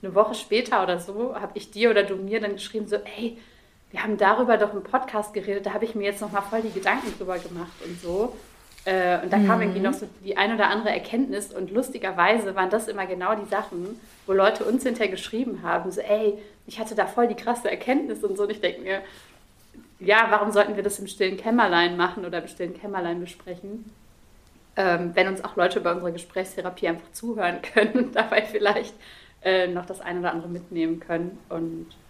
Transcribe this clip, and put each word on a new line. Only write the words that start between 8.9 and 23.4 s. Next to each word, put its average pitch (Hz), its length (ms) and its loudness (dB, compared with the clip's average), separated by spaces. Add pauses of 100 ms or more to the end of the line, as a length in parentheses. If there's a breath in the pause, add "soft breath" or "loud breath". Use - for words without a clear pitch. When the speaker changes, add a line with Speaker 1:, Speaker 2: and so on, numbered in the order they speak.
Speaker 1:
und - 80 -6
da 202 80 4
kam 196 180 6
Speaker 2:
Mhm. 180 60 2
Speaker 1:
irgendwie 180 180 0
noch 196 120 2
so - 140 -6 (180)
die 196 140 -2
ein 214 160 2
oder 208 140 4
andere 208 220 0
Erkenntnis 208 640 -2
und 185 180 -6
lustigerweise 196 840 2
waren 185 160 2
das 220 180 0
immer 202 160 -4
genau 185 300 -2
die 202 140 -4
Sachen, 185 520 -4 (260 loud breath)
wo 196 60 0
Leute 196 320 4
uns 240 200 2
hinterher 233 260 0
geschrieben 214 520 -4
haben, 175 280 -2
so, 180 100 -4
"Ey, 208 380 2 (280 loud breath)
ich - 120 -12
hatte 220 160 -8
da 202 120 2
voll 240 220 2
die 214 60 -2
krasse - 360 -2
Erkenntnis" 254 540 -2
und 190 140 -2
so. 208 60 2
Und 208 60 0
ich 208 120 -6
denk 185 200 -2
mir, 190 200 -4 (960 loud breath)
ja, 208 320 6
warum 208 200 4
sollten 202 260 4
wir 196 60 0
das 202 160 -2
im 196 100 -10
stillen 196 280 0
Kämmerlein 180 640 4
machen 180 260 0
oder 175 160 -4
im 170 80 -10
stillen 175 300 -8
Kämmerlein 175 420 -4
besprechen, 190 680 -12 (880)